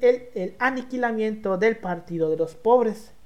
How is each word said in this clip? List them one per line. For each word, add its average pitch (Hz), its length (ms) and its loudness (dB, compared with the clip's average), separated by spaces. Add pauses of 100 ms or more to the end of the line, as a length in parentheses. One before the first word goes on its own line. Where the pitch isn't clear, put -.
el, 247 320 2
el 180 240 -6
aniquilamiento 233 960 -2
del 220 220 2
Partido 170 520 -2
de 160 60 0
los 160 180 -2
Pobres 226 580 2 (140)